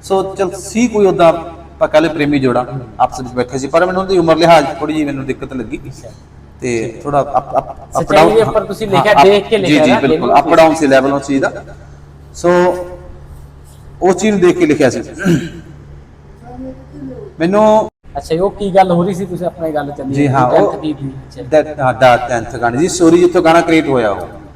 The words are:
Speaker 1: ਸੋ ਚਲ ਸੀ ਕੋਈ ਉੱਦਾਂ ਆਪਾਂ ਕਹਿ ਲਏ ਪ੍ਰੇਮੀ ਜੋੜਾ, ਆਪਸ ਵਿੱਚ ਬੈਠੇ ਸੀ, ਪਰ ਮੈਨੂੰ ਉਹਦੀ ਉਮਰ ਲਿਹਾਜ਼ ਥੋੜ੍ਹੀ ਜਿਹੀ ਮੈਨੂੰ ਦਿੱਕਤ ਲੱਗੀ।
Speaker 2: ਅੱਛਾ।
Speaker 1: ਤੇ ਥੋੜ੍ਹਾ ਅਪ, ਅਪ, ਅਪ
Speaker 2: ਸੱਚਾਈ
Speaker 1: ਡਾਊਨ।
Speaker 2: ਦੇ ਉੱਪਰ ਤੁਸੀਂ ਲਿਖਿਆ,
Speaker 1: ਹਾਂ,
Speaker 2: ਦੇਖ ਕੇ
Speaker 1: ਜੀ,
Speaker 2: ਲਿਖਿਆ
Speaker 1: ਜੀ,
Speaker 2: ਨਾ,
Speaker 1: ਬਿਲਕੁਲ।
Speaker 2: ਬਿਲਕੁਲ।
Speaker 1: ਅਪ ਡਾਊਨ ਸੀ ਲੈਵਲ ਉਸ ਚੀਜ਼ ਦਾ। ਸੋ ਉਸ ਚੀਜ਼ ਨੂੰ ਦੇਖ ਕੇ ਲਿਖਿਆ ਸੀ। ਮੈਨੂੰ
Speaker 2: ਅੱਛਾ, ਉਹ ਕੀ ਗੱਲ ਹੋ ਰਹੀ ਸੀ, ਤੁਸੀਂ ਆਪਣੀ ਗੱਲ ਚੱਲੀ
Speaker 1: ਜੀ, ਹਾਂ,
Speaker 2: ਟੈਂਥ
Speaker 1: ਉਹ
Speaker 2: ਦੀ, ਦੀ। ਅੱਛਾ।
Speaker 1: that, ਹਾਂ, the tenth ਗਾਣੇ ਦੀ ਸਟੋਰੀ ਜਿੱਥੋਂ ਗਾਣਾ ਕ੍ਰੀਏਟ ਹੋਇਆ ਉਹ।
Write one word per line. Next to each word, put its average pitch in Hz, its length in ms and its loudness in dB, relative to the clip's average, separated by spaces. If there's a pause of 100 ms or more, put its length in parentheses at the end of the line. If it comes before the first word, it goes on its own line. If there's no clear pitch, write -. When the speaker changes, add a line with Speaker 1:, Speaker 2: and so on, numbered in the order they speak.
Speaker 1:
ਸੋ 190 320 -2
ਚਲ 190 160 -2
ਸੀ 208 380 -2
ਕੋਈ 208 180 2
ਉੱਦਾਂ 175 220 4
ਆਪਾਂ - 600 -4
ਕਹਿ 151 120 4
ਲਏ 165 80 0
ਪ੍ਰੇਮੀ 147 300 -2
ਜੋੜਾ, 123 280 0 (340)
ਆਪਸ 127 200 -2
ਵਿੱਚ 123 120 -12
ਬੈਠੇ 123 260 -4
ਸੀ, 131 80 -8
ਪਰ 165 200 2
ਮੈਨੂੰ 185 160 -2
ਉਹਦੀ 190 160 0
ਉਮਰ 165 180 2
ਲਿਹਾਜ਼ 165 300 4 (120)
ਥੋੜ੍ਹੀ 151 160 -6
ਜਿਹੀ 156 120 -2
ਮੈਨੂੰ 135 200 -8
ਦਿੱਕਤ 131 260 -8
ਲੱਗੀ। 127 340 -10
Speaker 2:
ਅੱਛਾ। - 220 -18 (520)
Speaker 1:
ਤੇ 117 420 -4
ਥੋੜ੍ਹਾ 143 180 0
ਅਪ, - 380 -4
ਅਪ, - 120 -10
ਅਪ - 220 -20
Speaker 2:
ਸੱਚਾਈ 135 260 0
Speaker 1:
ਡਾਊਨ। 214 160 4
Speaker 2:
ਦੇ 220 80 4
ਉੱਪਰ 208 220 -2
ਤੁਸੀਂ 208 240 -8
ਲਿਖਿਆ, 196 280 2
Speaker 1:
ਹਾਂ, 147 80 6
Speaker 2:
ਦੇਖ 202 240 4
ਕੇ 220 80 0
Speaker 1:
ਜੀ, 190 100 0
Speaker 2:
ਲਿਖਿਆ 151 180 4
Speaker 1:
ਜੀ, 139 80 4
Speaker 2:
ਨਾ, - 80 2
Speaker 1:
ਬਿਲਕੁਲ। 131 320 0
Speaker 2:
ਬਿਲਕੁਲ। 143 200 4
Speaker 1:
ਅਪ - 40 4
ਡਾਊਨ 160 180 6
ਸੀ 151 120 -2
ਲੈਵਲ 135 260 4
ਉਸ 139 140 -4
ਚੀਜ਼ 139 160 0
ਦਾ। 196 100 -4 (840)
ਸੋ - 140 -2 (1500)
ਉਸ 180 140 4
ਚੀਜ਼ 214 140 0
ਨੂੰ 202 100 0
ਦੇਖ 175 180 4
ਕੇ 175 80 2
ਲਿਖਿਆ 143 240 2
ਸੀ। - 120 -6 (2500)
ਮੈਨੂੰ 214 480 2 (280)
Speaker 2:
ਅੱਛਾ, 160 280 -4
ਉਹ 202 60 0
ਕੀ 202 200 -6
ਗੱਲ 185 200 4
ਹੋ 175 140 2
ਰਹੀ 196 100 -4
ਸੀ, 185 120 -8
ਤੁਸੀਂ 175 200 -8
ਆਪਣੀ 165 260 -6
ਗੱਲ 143 260 -6
ਚੱਲੀ 135 160 -6
Speaker 1:
ਜੀ, 143 140 2
ਹਾਂ, 131 220 2
Speaker 2:
ਟੈਂਥ 131 120 4
Speaker 1:
ਉਹ 196 180 -2
Speaker 2:
ਦੀ, 156 120 -6
ਦੀ। 139 160 -10
ਅੱਛਾ। 131 500 -4
Speaker 1:
that, 147 220 -2
ਹਾਂ, 127 140 0
the 123 380 4
tenth 117 280 -6
ਗਾਣੇ 120 160 -2
ਦੀ 165 120 0
ਸਟੋਰੀ 170 300 4
ਜਿੱਥੋਂ 180 240 4
ਗਾਣਾ 165 180 4
ਕ੍ਰੀਏਟ 160 280 0
ਹੋਇਆ 120 220 0
ਉਹ। 92 180 -6 (280)